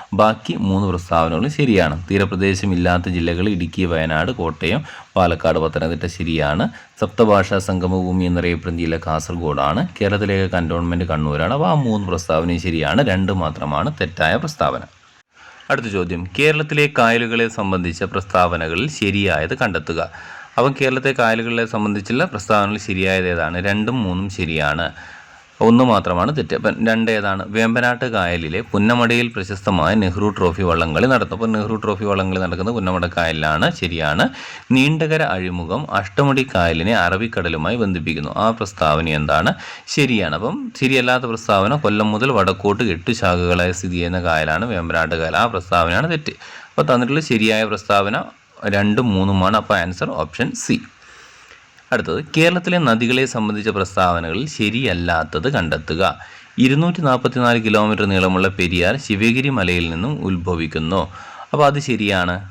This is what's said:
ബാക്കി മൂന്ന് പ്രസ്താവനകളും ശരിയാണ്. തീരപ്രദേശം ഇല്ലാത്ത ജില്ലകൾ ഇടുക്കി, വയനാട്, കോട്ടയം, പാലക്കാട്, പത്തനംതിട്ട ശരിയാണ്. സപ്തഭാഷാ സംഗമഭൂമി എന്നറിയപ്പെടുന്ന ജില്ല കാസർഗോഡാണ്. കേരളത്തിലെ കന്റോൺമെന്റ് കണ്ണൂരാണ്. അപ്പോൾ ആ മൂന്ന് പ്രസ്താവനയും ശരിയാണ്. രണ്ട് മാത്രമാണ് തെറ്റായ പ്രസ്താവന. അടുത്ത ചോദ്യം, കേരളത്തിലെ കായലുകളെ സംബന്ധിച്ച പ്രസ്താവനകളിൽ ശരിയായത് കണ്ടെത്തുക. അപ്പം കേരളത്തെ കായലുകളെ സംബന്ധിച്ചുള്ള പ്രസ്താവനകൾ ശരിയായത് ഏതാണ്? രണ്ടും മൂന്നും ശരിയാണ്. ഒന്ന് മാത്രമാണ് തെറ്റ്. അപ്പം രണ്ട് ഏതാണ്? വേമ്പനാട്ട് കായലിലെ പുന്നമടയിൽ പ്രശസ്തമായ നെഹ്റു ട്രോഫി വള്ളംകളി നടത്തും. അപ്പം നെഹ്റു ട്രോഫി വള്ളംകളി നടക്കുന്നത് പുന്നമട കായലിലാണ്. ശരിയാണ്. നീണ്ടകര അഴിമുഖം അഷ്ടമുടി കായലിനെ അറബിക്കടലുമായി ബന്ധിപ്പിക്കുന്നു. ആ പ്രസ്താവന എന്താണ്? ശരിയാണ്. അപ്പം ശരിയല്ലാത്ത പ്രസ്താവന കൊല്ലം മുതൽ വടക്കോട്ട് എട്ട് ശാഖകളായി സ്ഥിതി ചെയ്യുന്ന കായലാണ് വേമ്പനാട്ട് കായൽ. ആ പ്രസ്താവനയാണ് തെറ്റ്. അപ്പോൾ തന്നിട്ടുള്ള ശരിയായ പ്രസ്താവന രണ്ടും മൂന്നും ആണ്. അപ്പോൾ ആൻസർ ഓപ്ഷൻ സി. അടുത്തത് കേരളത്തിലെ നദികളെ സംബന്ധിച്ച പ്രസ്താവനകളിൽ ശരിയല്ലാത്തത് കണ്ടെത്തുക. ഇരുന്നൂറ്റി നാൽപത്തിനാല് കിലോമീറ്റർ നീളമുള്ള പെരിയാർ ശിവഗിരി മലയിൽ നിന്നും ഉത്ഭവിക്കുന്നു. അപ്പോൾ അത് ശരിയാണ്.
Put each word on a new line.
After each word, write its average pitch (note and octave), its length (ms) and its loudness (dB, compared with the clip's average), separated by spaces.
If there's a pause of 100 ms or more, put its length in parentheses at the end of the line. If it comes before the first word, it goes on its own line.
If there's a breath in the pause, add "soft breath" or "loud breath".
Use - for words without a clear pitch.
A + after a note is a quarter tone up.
(140 loud breath)
ബാക്കി G#2+ 420 2
മൂന്ന് G2 320 0
പ്രസ്താവനകളും F2 640 0
ശരിയാണ്. F2+ 600 2
തീരപ്രദേശം G2 640 0
ഇല്ലാത്ത F2+ 360 2
ജില്ലകൾ F2 400 0
ഇടുക്കി, F2+ 360 -2
വയനാട്, D#2+ 480 0
കോട്ടയം, E2+ 520 -4 (320 loud breath)
പാലക്കാട്, E2 420 2
പത്തനംതിട്ട D#2+ 480 -2
ശരിയാണ്. E2 600 -2 (320 loud breath)
സപ്തഭാഷാ G2+ 580 4
സംഗമഭൂമി F#2 640 0
എന്നറിയപ്പെടുന്ന F2 560 0
ജില്ല E2 160 0
കാസർഗോഡാണ്. D#2+ 920 -2 (120)
കേരളത്തിലെ G2+ 460 0
കന്റോൺമെന്റ് E2+ 580 -2
കണ്ണൂരാണ്. D#2 480 0
അപ്പോൾ D#3 160 0
ആ E3 60 2
മൂന്ന് A2 340 0
പ്രസ്താവനയും E2+ 520 0
ശരിയാണ്. E2 460 0
രണ്ട് F#2+ 260 0
മാത്രമാണ് D#2 680 -2
തെറ്റായ E2+ 360 0
പ്രസ്താവന. C2+ 440 -2 (920 loud breath)
അടുത്ത C3+ 160 -2
ചോദ്യം, F2+ 400 -4 (120)
കേരളത്തിലെ D3+ 600 2
കായലുകളെ A#2 500 2
സംബന്ധിച്ച F#2+ 540 -2
പ്രസ്താവനകളിൽ F2+ 880 0
ശരിയായത് G2 680 0
കണ്ടെത്തുക. E2 520 -2 (460 loud breath)
അപ്പം C3+ 160 4
കേരളത്തെ C3 400 0
കായലുകളെ A#2 520 0
സംബന്ധിച്ചുള്ള G#2+ 600 -2
പ്രസ്താവനകൾ G#2 540 0
ശരിയായത് F#2 500 0
ഏതാണ്? E2+ 360 -2
രണ്ടും G#2+ 380 0
മൂന്നും F#2 280 -2
ശരിയാണ്. D#2+ 560 -2 (720 loud breath)
ഒന്ന് A#2 240 6
മാത്രമാണ് F#2+ 480 2
തെറ്റ്. B2 220 -4
അപ്പം G#2+ 220 0 (100)
രണ്ട് A2+ 240 2
ഏതാണ്? G2+ 380 0
വേമ്പനാട്ട് A#2 560 0
കായലിലെ F2 560 -2
പുന്നമടയിൽ A#2+ 680 2
പ്രശസ്തമായ F#2+ 640 0
നെഹ്റു G2+ 340 2
ട്രോഫി F#2+ 340 0
വള്ളംകളി E2+ 440 2
നടത്തും. A2 300 0
അപ്പം A2+ 160 -2
നെഹ്റു G#2+ 240 -2
ട്രോഫി G#2 280 -4
വള്ളംകളി F#2+ 360 0
നടക്കുന്നത് F#2 340 -2
പുന്നമട F#2 320 0
കായലിലാണ്. D#2+ 640 0
ശരിയാണ്. E2 520 -2 (480 loud breath)
നീണ്ടകര D#3 500 2
അഴിമുഖം F2+ 600 -4 (100)
അഷ്ടമുടി C3 520 2 (100)
കായലിനെ E2+ 400 2
അറബിക്കടലുമായി F#2 800 0
ബന്ധിപ്പിക്കുന്നു. E2+ 600 -2
ആ G#2 140 2
പ്രസ്താവന E2 580 0
എന്താണ്? D2+ 440 2 (360 loud breath)
ശരിയാണ്. G#2+ 460 0
അപ്പം B2 240 -4 (180)
ശരിയല്ലാത്ത B2+ 480 2
പ്രസ്താവന A2 520 2
കൊല്ലം G#2+ 340 2
മുതൽ A2 200 0
വടക്കോട്ട് G2+ 540 2
എട്ട് F2+ 280 -2
ശാഖകളായി F2+ 600 2
സ്ഥിതി F2 240 -6
ചെയ്യുന്ന F2 260 -2
കായലാണ് D#2+ 440 0
വേമ്പനാട്ട് E2 480 -2
കായൽ. E2 220 -2
ആ A2 100 4
പ്രസ്താവനയാണ് F2+ 640 0
തെറ്റ്. D#3 240 -4 (340 loud breath)
അപ്പോൾ D3 260 0
തന്നിട്ടുള്ള B2 260 2
ശരിയായ A2 440 2
പ്രസ്താവന G#2 520 0 (500)
രണ്ടും G#2 460 2
മൂന്നും F#2+ 320 4
ആണ്. G2+ 120 4
അപ്പോൾ G#2 200 0
ആൻസർ F2+ 340 -2
ഓപ്ഷൻ D#2+ 420 -4
സി. - 240 -2 (1160 loud breath)
അടുത്തത് B2+ 300 -2 (120)
കേരളത്തിലെ F3 460 2
നദികളെ B2 480 2
സംബന്ധിച്ച G#2+ 420 -4
പ്രസ്താവനകളിൽ F#2 800 0
ശരിയല്ലാത്തത് F2 1040 -2
കണ്ടെത്തുക. D#2+ 500 -2 (560 loud breath)
ഇരുന്നൂറ്റി D#3 420 2
നാൽപത്തിനാല് B2 640 2
കിലോമീറ്റർ G#2+ 400 2
നീളമുള്ള F#2 440 2
പെരിയാർ F2+ 500 0
ശിവഗിരി A#2 520 0
മലയിൽ F2+ 400 0
നിന്നും F#2+ 220 -4 (120)
ഉത്ഭവിക്കുന്നു. E2+ 760 -2 (520 loud breath)
അപ്പോൾ D3 140 4
അത് C#3+ 120 2
ശരിയാണ്. G2+ 560 0 (160)